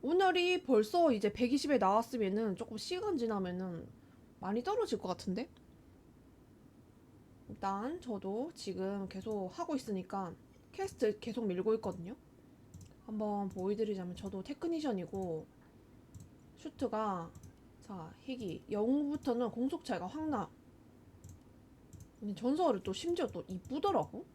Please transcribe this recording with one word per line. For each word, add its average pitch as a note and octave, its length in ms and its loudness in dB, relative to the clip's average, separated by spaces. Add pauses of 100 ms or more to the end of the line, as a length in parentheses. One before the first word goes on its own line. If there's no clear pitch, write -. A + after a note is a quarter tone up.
오늘이 F4+ 640 6
벌써 C4 480 6
이제 G#3 180 2
백이십에 C4 460 4
나왔으면은 G#3 800 2
조금 A3+ 180 -8
시간 F#4 420 -2
지나면은 F#3 720 -2 (540)
많이 G#3 200 0
떨어질 G4 380 0
것 - 80 -6
같은데? F#3 420 -4 (2000)
일단 G#3+ 520 -2
저도 A3 540 -4
지금 F#3+ 520 -4
계속 F#3+ 400 -4
하고 E4 280 -4
있으니까 F#3+ 580 -4 (380)
퀘스트 A#3 480 0
계속 A3+ 260 -4
밀고 F#3+ 300 2
있거든요. G3 400 -6 (920)
한번 G#3 440 -2
보여드리자면, F#3+ 680 -2
저도 F#3+ 280 -6
테크니션이고, G3 1000 -2 (1120)
슈트가, G#3+ 760 -2 (500)
자, F3 400 -12
희귀 A#3+ 500 -6
영웅부터는 B3 800 2
공속 C4 340 -2
차이가 F3+ 220 -2
확 D#4 220 -4
나. A3 200 0 (1700)
근데 G#3 140 -4
전설은 B3+ 480 4
또 F#3+ 100 -4
심지어 E4+ 360 0
또 C4 200 -6
이쁘더라고. B3+ 880 0